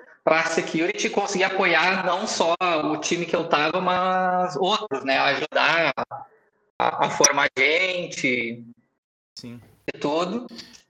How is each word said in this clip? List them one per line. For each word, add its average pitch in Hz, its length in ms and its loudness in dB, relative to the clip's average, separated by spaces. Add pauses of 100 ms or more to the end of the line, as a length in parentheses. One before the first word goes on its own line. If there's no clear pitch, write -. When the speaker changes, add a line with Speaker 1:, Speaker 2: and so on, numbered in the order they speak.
(240)
Speaker 1:
pra 160 220 4
security 180 600 -2
e 214 40 -2
conseguir 185 340 0
apoiar 185 600 2
não 185 220 0
só 170 280 2 (360)
o 151 60 -2
time 170 300 -2
que 175 100 -2
eu 165 120 -2
tava, 160 320 2
mas 180 760 0
outros, 208 480 0
né? 135 140 2
Ajudar 139 800 2
a, - 1080 -4
a - 40 0
formar 143 360 2 (100)
gente 139 1080 0 (720)
Speaker 2:
Sim. 120 220 -16 (340)
Speaker 1:
e - 40 -20
tudo. 180 480 -2 (420)